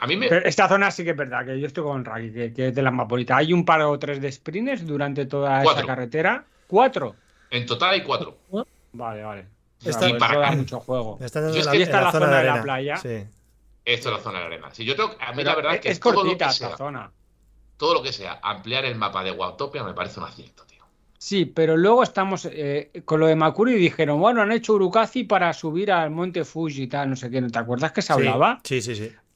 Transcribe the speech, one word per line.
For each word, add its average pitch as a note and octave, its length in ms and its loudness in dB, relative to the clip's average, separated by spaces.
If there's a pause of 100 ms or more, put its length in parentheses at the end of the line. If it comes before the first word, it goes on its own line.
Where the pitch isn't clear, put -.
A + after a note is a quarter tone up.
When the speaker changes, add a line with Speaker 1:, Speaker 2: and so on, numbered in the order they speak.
Speaker 1:
A A#2+ 60 -4
mí E3 100 0
me B3 100 0
Speaker 2:
Pero F3 180 2
esta F3+ 220 4
zona G3 240 4
sí F3+ 140 -8
que E3+ 60 -2
es D#3+ 40 -2
verdad, B2 300 -6
que C3 120 -6
yo C#3+ 100 -6
estoy C#3+ 180 -6
con C#3 180 -4
Raki, A2+ 300 -10
que, A#2 200 -6
que C3 140 -2
es B2+ 80 -2
de C#3 60 0
las C3 100 4
más B2 160 -2
bonitas. B2 300 2
Hay D#3+ 160 4
un F3 100 4
par D#3+ 200 4
o D3 140 2
tres C#3 240 -6
de C#3 80 -4
sprints F#3+ 560 -6
durante C#3+ 400 -4
toda C#3 380 0
Speaker 1:
Cuatro. D3 160 4
Speaker 2:
esa B2 80 -4
carretera. C3 580 -2 (220)
¿Cuatro? F#3+ 480 2 (340)
Speaker 1:
En A#2+ 160 -2
total E3+ 260 0
hay G3 120 2
cuatro. - 340 -4 (540)
Speaker 2:
Vale, A2+ 320 -10
vale. G2+ 240 -14 (320)
O - 40 -20
sea, E3 80 -4
Speaker 3:
Esta A#2 100 -2
Speaker 2:
pues - 140 4
Speaker 1:
Y A#2+ 40 -2
para A#2 140 2
Speaker 2:
eso D3 80 2
da C#3+ 60 4
Speaker 1:
acá. C3+ 100 2
Speaker 2:
mucho C3 240 -4
juego. A2+ 400 -4
Speaker 3:
Están B2+ 220 -4
dando D#3+ 120 -2
Speaker 1:
Yo D#3+ 60 2
es D#3 40 2
Speaker 3:
la, D3 60 0
Speaker 1:
que C#3+ 60 4
Speaker 3:
en F3+ 60 4
Speaker 2:
Esta E3+ 140 2
es F#3+ 40 4
Speaker 3:
la - 60 2
Speaker 2:
la E3+ 40 2
Speaker 3:
zona D#3 140 4
Speaker 2:
zona C#3+ 120 6
Speaker 3:
de C3 40 4
Speaker 2:
de C3 60 4
la C3 40 4
Speaker 3:
arena. - 120 0
Speaker 2:
playa. C#3 340 -4
Speaker 3:
Sí. A2+ 300 -8 (580)
Speaker 1:
Esto A#2 240 -2
es G#2+ 80 -4
la - 40 -8
zona G#2 180 -8
de - 20 -8
la E2+ 60 -8
arena. D#2+ 260 -14
Si A#2 100 -12
yo B2+ 140 -2
tengo... G#3+ 200 -2
a A#2+ 140 -10
mí B2 60 -8
Speaker 2:
Pero C#3+ 120 -2
Speaker 1:
la D3+ 60 2
verdad D#3 200 -2
Speaker 2:
es, - 40 -4
Speaker 1:
que - 100 -6
Speaker 2:
es F3 120 -4
Speaker 1:
todo A#3+ 120 4
lo G3 100 4
Speaker 2:
cortita F3 240 0
Speaker 1:
que C3+ 40 2
Speaker 2:
esta B2+ 160 -2
Speaker 1:
sea, E2+ 100 -10
Speaker 2:
zona. C3+ 340 -10 (680)
Speaker 1:
todo D#3 160 2
lo E3+ 100 2
que C3+ 80 -4
sea F2+ 320 -10
ampliar G#2 400 -4
el B2 120 -4
mapa G2 280 -2
de F#2 80 -4
Watopia F#2 540 -6
me F2+ 80 -8
parece F#2+ 260 -8
un E2+ 60 -8
acierto, - 400 -20
tío. - 80 -20 (520)
Speaker 2:
Sí, F#3+ 200 2
pero D#3+ 320 2
luego A3 260 8
estamos, F#3+ 480 -2
eh, D3 400 -4 (140)
con D#3 140 2
lo D#3+ 80 6
de D#3+ 80 6
Makuri D#3+ 380 4
y A#3 40 4
dijeron, D#3 420 2
"Bueno, A3+ 220 4
han G#3 100 2
hecho A3+ 220 0
Urukazi G#3+ 500 2
para F3+ 300 2
subir E3+ 380 -2
al E3 200 2
monte E3+ 340 -4
Fuji D3+ 380 -6
y B2+ 40 -6
tal, C#3 220 -4
no C3 60 -2
sé B2 140 -10
qué". B2+ 120 -2
¿No B2 80 -2
te A#2 100 -4
acuerdas B2 340 -2
que G#3 80 -2
se E3+ 100 -2
Speaker 3:
Sí, - 20 4
Speaker 2:
hablaba? C#3 500 2
Speaker 3:
sí, C3 180 -2
sí, A2+ 140 -6
sí. G#2+ 160 -8 (240)